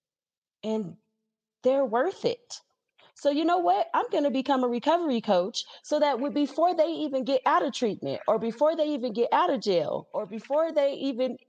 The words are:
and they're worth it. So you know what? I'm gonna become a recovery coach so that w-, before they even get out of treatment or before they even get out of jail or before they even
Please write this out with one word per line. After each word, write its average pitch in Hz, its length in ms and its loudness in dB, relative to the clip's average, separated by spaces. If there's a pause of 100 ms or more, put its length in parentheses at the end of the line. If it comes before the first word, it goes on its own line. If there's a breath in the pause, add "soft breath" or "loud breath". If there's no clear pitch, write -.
(640)
and 214 360 -6 (640)
they're 269 240 2
worth 254 380 -2
it. - 360 -6 (540 soft breath)
So - 160 0
you 294 140 0
know 349 140 4
what? 349 360 2
I'm 453 160 0
gonna 285 200 0
become 262 340 0
a 247 40 2
recovery 277 540 0
coach 185 420 0 (200 loud breath)
so 294 160 0
that 294 140 2
w-, 254 180 -4
before 320 420 2
they 330 180 2
even 285 320 -4
get 269 220 0
out 330 180 4
of 277 100 -2
treatment 160 540 -4
or 220 100 2
before 285 380 0
they 302 120 0
even 254 260 -4
get 233 180 0
out 320 180 2
of 262 100 0
jail - 540 -2
or 214 120 -6
before 262 460 -2
they 277 220 0
even 254 440 -4 (100)